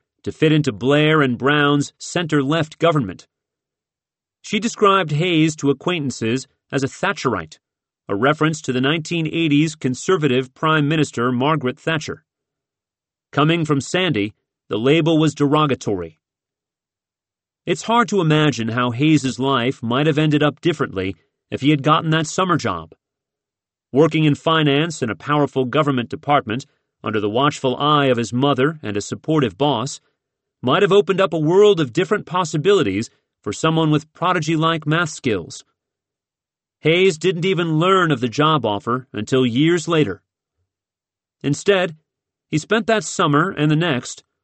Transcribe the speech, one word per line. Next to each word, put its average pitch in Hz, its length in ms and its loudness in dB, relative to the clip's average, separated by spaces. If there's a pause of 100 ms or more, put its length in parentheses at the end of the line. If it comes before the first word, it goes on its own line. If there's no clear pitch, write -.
(220)
to 101 100 -6
fit 156 200 2
into 147 200 2
Blair 147 520 2
and 123 160 -2
Brown's 143 580 0
center-left 156 800 -2
government. 143 500 -2 (1160)
She 208 160 -4
described 196 520 0
Hayes 156 440 0
to 139 160 0
acquaintances 135 760 -4 (240)
as 135 120 -2
a 131 40 -2
Thatcherite, 113 720 -4 (500)
a 107 80 -2
reference 156 460 0
to 131 120 -4
the 123 80 -2
nineteen 160 440 -2
eighties 156 500 0
conservative 131 800 -2
Prime 156 340 0
Minister 139 440 0
Margaret 127 480 0
Thatcher. 156 460 -6 (1080)
Coming 156 340 2
from 143 160 0
Sandy, 123 520 -2 (360)
the 107 80 -2
label 156 400 2
was 156 160 2
derogatory. 135 840 -2 (1500)
It's 170 180 -4
hard 233 260 2
to 202 120 0
imagine 151 480 2
how 123 220 -2
Hayes's 131 480 0
life 127 440 -2
might 127 240 0
have 147 100 0
ended 151 260 2
up 147 180 -2
differently 98 540 -4 (360)
if 107 100 -6
he 139 80 2
had 143 140 2
gotten 160 280 2
that 156 160 0
summer 180 300 0
job. 85 360 -6 (960)
Working 156 340 2
in 143 100 4
finance 156 640 0
in 120 80 -4
a 98 60 -6
powerful 139 500 -2
government 131 440 0
department, 131 560 -4 (380)
under 107 160 -2
the 104 100 -2
watchful 131 480 0
eye 143 300 2
of 123 100 2
his 117 160 -4
mother 139 480 0
and 104 160 -8
a 101 40 -2
supportive 120 560 -2
boss, 135 440 -2 (600)
might 143 200 2
have 185 100 2
opened 190 300 2
up 170 120 0
a 165 60 -2
world 185 400 4
of 123 140 -2
different 185 320 -2
possibilities 156 840 0 (320)
for 107 120 -6
someone 160 380 0
with 151 220 0
prodigy-like 165 720 -2
math 160 220 0
skills. - 540 -6 (1160)
Hayes 175 360 2
didn't 175 280 -2
even 165 340 0
learn 180 320 2
of 117 100 0
the 127 60 0
job 147 380 0
offer 117 460 -4
until 127 340 0
years 156 420 0
later. 147 340 0 (1200)
Instead, 180 520 0 (540)
he 151 80 -2
spent 214 300 -2
that 220 160 0
summer 165 480 0
and 151 180 0
the 151 60 2
next 151 480 -4 (200)